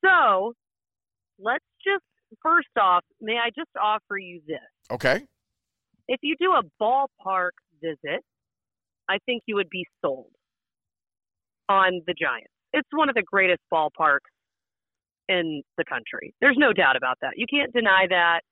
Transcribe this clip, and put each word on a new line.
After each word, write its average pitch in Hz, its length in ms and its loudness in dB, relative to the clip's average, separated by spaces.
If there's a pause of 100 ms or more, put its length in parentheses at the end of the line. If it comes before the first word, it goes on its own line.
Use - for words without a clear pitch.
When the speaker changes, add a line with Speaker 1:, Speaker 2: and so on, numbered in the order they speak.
Speaker 1:
So, 240 500 4 (840)
let's 220 260 -4 (200)
just, 392 200 -2 (380)
first 330 260 2 (120)
off, 180 240 4 (160)
may 220 140 -4
I 233 200 -2
just 320 160 -12 (100)
offer 208 360 -2
you 180 300 -12
this? 160 120 -8 (320)
Speaker 2:
Okay. 143 360 0 (840)
Speaker 1:
If 254 140 -2
you 311 180 -4
do 370 120 2
a 269 100 4 (180)
ballpark 214 720 -2 (320)
visit, 160 400 -8 (880)
I 196 180 -2
think 240 200 -4
you 214 100 -4
would 190 140 -4
be 180 160 -10 (140)
sold 131 300 -6 (1400)
on 185 380 2
the 175 60 -6
Giants. 139 380 -6 (240)
It's 302 180 -2
one 302 160 2
of 254 60 -4
the 220 80 0
greatest 185 400 0 (100)
ballparks 151 460 0 (1080)
in 165 340 -2 (160)
the - 60 -2
country. - 580 -12
There's 269 160 4
no 262 160 4
doubt 143 220 4
about 127 260 -4
that. 135 140 -6
You 233 140 -6
can't 277 220 -2
deny 196 380 2
that. 170 300 2 (120)